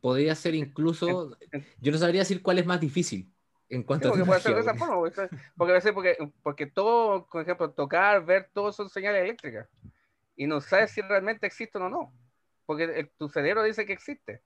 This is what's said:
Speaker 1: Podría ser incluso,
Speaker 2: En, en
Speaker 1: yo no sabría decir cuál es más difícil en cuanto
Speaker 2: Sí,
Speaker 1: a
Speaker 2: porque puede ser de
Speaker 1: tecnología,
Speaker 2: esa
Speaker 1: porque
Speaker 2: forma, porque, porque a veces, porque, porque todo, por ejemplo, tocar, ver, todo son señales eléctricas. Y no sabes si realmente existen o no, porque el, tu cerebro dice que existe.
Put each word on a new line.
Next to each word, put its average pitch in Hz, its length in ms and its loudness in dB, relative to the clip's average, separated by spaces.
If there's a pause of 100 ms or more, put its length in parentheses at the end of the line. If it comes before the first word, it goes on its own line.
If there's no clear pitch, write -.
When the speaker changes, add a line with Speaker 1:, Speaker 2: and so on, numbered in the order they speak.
Speaker 1:
Podría 139 340 2
ser 160 220 -2
incluso, 160 800 -2 (160)
Speaker 2:
En, 143 80 -8
en 143 60 -20 (140)
Speaker 1:
yo 139 120 0
no 160 60 0
sabría 175 240 4
decir 185 200 -2
cuál 185 160 2
es 180 80 2
más 180 140 0
difícil 135 500 -4 (380)
en 127 140 -6
cuanto 139 220 -2
Speaker 2:
Sí, 262 40 4
Speaker 1:
a - 40 4
Speaker 2:
porque 185 120 4
puede 185 160 4
ser 220 140 2
de 226 80 2
Speaker 1:
tecnología, 123 100 0
Speaker 2:
esa 123 140 -2
Speaker 1:
porque 180 220 0 (100)
Speaker 2:
forma, 190 100 -6
porque, 160 80 -14 (200)
porque 175 160 2
a - 20 6
veces, 185 180 4
porque, 180 400 0 (100)
porque 147 240 -4
todo, 208 600 0
por 165 160 -6
ejemplo, 170 300 -4
tocar, 175 520 2
ver, 190 280 2
todo 202 200 -4
son 202 160 -10
señales 196 360 -2
eléctricas. 160 440 -10 (680)
Y 139 100 -4
no 151 140 -2
sabes 196 320 2
si 214 100 -8
realmente 202 460 -2
existen 214 340 -10
o 185 60 -4
no, 269 240 -8 (540)
porque 156 180 -2
el, 156 240 -6 (100)
tu 151 100 -8
cerebro 170 360 0
dice 220 200 -2
que 208 80 -6
existe. - 540 -12